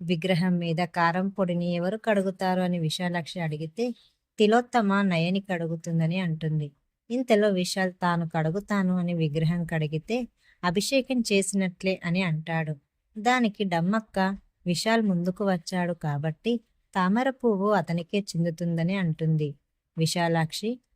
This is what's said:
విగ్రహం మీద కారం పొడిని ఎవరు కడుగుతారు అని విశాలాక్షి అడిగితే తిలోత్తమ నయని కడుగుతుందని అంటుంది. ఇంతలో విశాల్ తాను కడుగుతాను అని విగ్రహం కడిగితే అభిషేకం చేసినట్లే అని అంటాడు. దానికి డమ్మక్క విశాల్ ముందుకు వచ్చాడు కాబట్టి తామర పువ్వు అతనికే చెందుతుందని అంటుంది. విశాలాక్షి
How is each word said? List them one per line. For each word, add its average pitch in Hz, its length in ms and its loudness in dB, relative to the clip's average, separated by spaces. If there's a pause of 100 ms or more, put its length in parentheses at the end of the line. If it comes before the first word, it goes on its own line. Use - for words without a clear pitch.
విగ్రహం 180 560 2
మీద 170 260 -2
కారం 175 460 0
పొడిని 175 460 -2
ఎవరు 185 220 -2
కడుగుతారు 190 640 0
అని 180 180 0
విశాలాక్షి 175 600 -4
అడిగితే 160 540 -4 (460)
తిలోత్తమ 214 600 4
నయని 180 380 2
కడుగుతుందని 165 800 -2
అంటుంది. 156 520 -2 (380)
ఇంతలో 226 400 2
విశాల్ 185 440 0
తాను 170 340 0
కడుగుతాను 180 680 0
అని 175 160 -2
విగ్రహం 160 520 0
కడిగితే 160 640 -2 (360)
అభిషేకం 247 560 0
చేసినట్లే 190 880 0
అని 175 160 2
అంటాడు. 160 540 -2 (420)
దానికి 220 460 2
డమ్మక్క 190 720 0 (280)
విశాల్ 220 360 2
ముందుకు 185 440 0
వచ్చాడు 175 480 -2
కాబట్టి 160 680 -4 (340)
తామర 202 340 2
పువ్వు 214 400 0
అతనికే 175 500 0
చెందుతుందని 170 760 -2
అంటుంది. 156 600 0 (420)
విశాలాక్షి 165 800 0 (160)